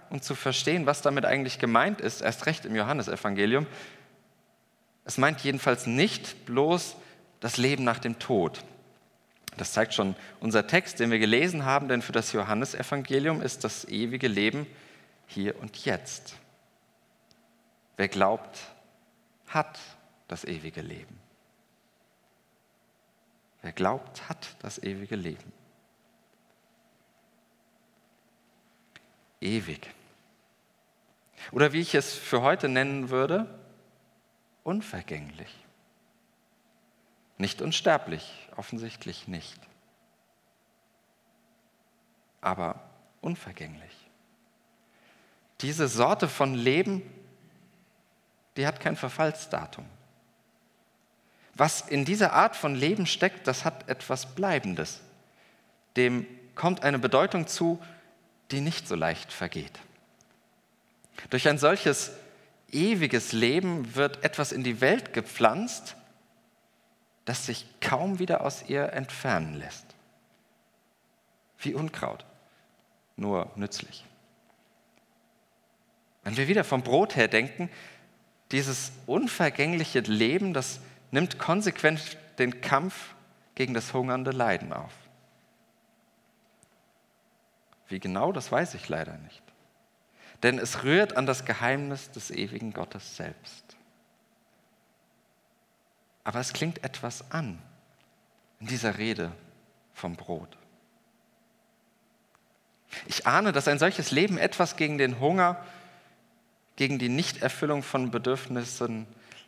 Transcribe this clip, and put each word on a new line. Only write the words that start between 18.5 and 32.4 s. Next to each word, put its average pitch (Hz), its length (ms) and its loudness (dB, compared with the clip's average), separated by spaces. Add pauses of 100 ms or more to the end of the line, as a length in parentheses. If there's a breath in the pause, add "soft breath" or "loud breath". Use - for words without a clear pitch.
hat - 300 0 (500)
das 85 160 -10
ewige 80 360 -8
Leben. - 380 -12 (2500)
Wer 85 120 -10
glaubt, - 560 -2
hat - 320 -12
das 104 200 -12
ewige 98 360 -6
Leben. 85 360 -8 (4000)
Ewig. 95 520 -4 (1600 loud breath)
Oder 135 220 4
wie 160 80 0
ich 170 160 0
es - 180 2
für - 280 0